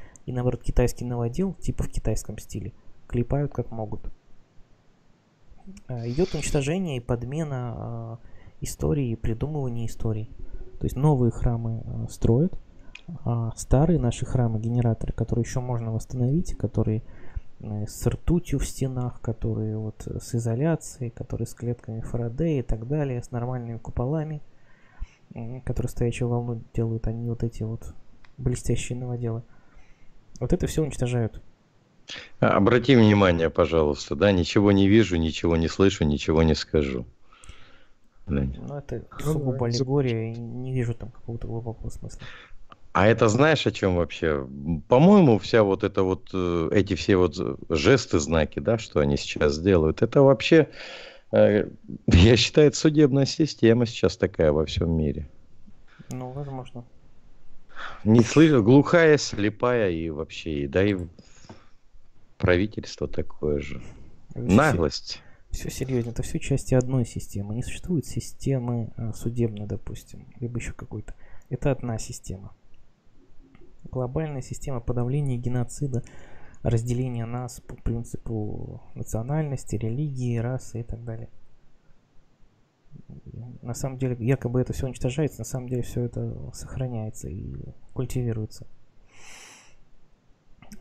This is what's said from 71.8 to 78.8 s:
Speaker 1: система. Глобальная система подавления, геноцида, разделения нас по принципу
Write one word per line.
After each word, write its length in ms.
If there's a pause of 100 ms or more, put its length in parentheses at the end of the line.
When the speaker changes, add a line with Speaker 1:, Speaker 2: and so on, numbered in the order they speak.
Speaker 1:
система. 540 (1400)
Глобальная 500
система 400
подавления, 560
геноцида, 680 (600)
разделения 640
нас 360
по 140
принципу 1080 (140)